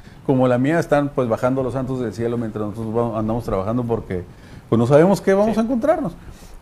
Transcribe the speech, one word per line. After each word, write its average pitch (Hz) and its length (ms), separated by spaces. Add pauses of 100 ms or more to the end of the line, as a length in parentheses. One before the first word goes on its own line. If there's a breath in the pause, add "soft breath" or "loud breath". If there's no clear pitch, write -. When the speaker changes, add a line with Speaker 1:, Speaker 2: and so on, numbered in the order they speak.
(280 loud breath)
Speaker 1:
como 131 200
la 123 120
mía, 147 180
están, 143 320
pues, 127 180
bajando 127 360
los 120 100
santos 131 280
del 110 120
cielo 117 240
mientras 107 300
nosotros 107 260
vamos, 117 240
andamos 110 280
trabajando 110 380
porque, 101 400 (460 loud breath)
pues, 117 80
no 117 80
sabemos 165 360
qué 190 120
vamos 208 220
Speaker 2:
Sí. 220 40
Speaker 1:
a 233 40
encontrarnos. 277 500 (480 loud breath)